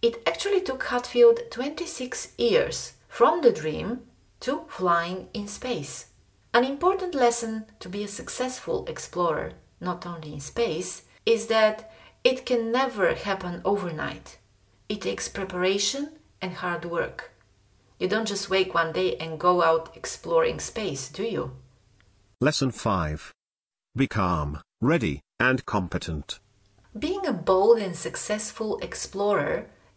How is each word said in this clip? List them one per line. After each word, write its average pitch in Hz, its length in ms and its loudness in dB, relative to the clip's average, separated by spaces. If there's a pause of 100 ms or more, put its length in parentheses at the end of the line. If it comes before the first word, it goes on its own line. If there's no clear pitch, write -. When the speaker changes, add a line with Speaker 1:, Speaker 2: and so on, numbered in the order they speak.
Speaker 1:
It 233 240 0
actually 392 360 2
took - 240 -4
Hatfield 240 540 6 (120)
twenty-six 277 840 -6
years 202 560 2 (160)
from 320 320 4
the 240 100 8
dream 156 500 -4 (380)
to 294 300 -4
flying 180 640 -2
in 202 140 -6
space. 202 600 -8 (460)
An 247 100 6
important 349 500 0
lesson 233 520 2 (140)
to 185 100 -14
be 202 140 -4
a 202 40 -6
successful - 800 -4
explorer, 165 680 -2 (280)
not 175 240 -6
only 160 280 -10
in 147 60 -10
space, - 600 -4 (240)
is 226 220 4
that 220 440 4 (320)
it 254 220 2
can 226 260 0
never 240 440 2
happen 180 500 -4
overnight. 175 720 -2 (500)
It 208 140 -4
takes 196 260 -4
preparation 196 840 -2 (300)
and 185 120 -6
hard 175 320 -4
work. - 460 -6 (680)
You 185 80 -2
don't 214 200 0
just 202 220 -4
wake 185 240 2
one 165 200 0
day 185 240 0
and 160 220 -8
go 175 240 4
out 165 340 2
exploring 165 640 0
space, 180 500 -6
do 196 140 -6
you? 196 280 -4 (880)
Speaker 2:
Lesson 135 320 2
five. 85 640 -2 (640)
Be 131 120 2
calm, 80 540 0 (180)
ready, 117 420 2 (180)
and 127 260 2
competent. 85 720 -4 (580)
Speaker 1:
Being 370 280 -4
a 269 80 0
bold 190 460 6
and 185 160 -4
successful - 840 -4
explorer 190 840 -2 (320)